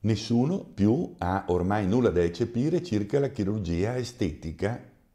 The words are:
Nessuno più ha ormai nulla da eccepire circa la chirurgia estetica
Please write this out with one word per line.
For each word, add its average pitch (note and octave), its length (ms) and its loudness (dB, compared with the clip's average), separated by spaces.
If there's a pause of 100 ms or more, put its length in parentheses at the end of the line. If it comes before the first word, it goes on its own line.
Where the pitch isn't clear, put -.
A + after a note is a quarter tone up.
Nessuno A#2 600 2
più A2 540 2
ha F#2 300 -2
ormai F#2 380 0
nulla A2 240 4
da F2 140 2
eccepire B2 580 0
circa G#2 380 -2
la C#3 100 0
chirurgia G2+ 680 -2
estetica F#2+ 840 -6 (340)